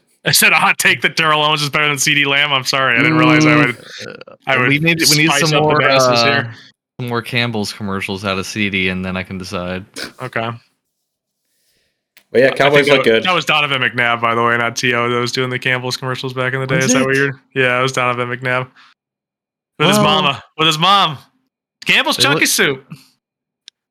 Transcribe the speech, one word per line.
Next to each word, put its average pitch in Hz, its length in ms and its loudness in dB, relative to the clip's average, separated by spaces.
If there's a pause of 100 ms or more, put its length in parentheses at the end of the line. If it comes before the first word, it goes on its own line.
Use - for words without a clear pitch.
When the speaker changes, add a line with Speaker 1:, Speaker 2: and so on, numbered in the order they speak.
(260)
Speaker 1:
I 156 60 0
said 202 200 4
a 160 40 4
hot 180 220 0
take 180 240 0
that 165 140 -2
Terrell 156 260 2
Owens 151 200 0
is 147 80 -2
better 151 180 0
than 143 100 -2
C 147 160 0
D 143 100 2
Lamb. 143 280 0
I'm 131 120 0
sorry. 131 340 0
I 117 40 2
didn't 123 160 2
realize 156 260 4
I 120 120 4
would, 123 200 0
Speaker 2:
Mm. - 600 -18 (100)
Speaker 1:
I 135 100 0
would 127 120 2
Speaker 2:
We 143 100 2
need, 165 200 0 (120)
we 151 80 2
need 151 100 2
Speaker 1:
spice 143 120 0 (100)
Speaker 2:
some 147 80 2
Speaker 1:
up 147 60 2
the 151 60 2
Speaker 2:
more, 151 80 2
Speaker 1:
masses 131 300 2 (140)
Speaker 2:
uh, - 20 2
Speaker 1:
here. 117 300 -2 (460)
Speaker 2:
some 123 80 -8
more 117 140 -4
Campbell's 117 500 -4
commercials 98 520 -6
out 95 140 -2
of 92 80 -6
C 104 240 -2
D, 92 180 -2
and 92 160 -4
then 92 120 -6
I 92 60 -6
can 95 160 -12
decide. 92 460 -8 (380)
Speaker 1:
Okay. 117 280 -6 (1800)
Speaker 3:
But 113 100 2
yeah, 135 80 6
Speaker 1:
I - 80 2
Speaker 3:
Cowboys 143 300 4
Speaker 1:
think - 20 -
that 143 40 4
Speaker 3:
look 135 140 6
Speaker 1:
wa-, 117 60 6
Speaker 3:
good. 113 120 2
Speaker 1:
that 185 100 0
was 156 100 0
Donovan 143 380 0
McNabb, 120 380 0
by 117 140 0
the 117 80 0
way, 117 140 2
not 117 200 -2
T 123 180 0
O, 120 160 0
that 120 100 -2
was 120 120 -4
doing 127 180 -4
the 123 80 -6
Campbell's 127 380 -4
commercials 131 360 -8
back 127 220 -4
in 135 60 -4
the 131 60 -6
day. 131 100 0
Speaker 2:
Was 131 100 0
Speaker 1:
Is 127 80 2
that 135 80 2
Speaker 2:
it? 131 40 0
Speaker 1:
what 135 100 0
you're, 139 240 -2 (140)
yeah, 127 240 0
it 127 40 0
was 135 100 -2
Donovan 123 360 -2
McNabb. 127 400 -4 (1080)
With 151 100 2
his 208 100 4
Speaker 2:
Well, - 60 4 (180)
Speaker 1:
mama. 139 200 -2 (140)
With 160 120 0
his 156 100 0
mom. 180 400 2 (680)
Campbell's 247 320 0
Speaker 2:
they - 60 -2
Speaker 1:
Chunky 269 180 2
Speaker 2:
look 285 80 0
Speaker 1:
Soup. 156 440 -2 (1000)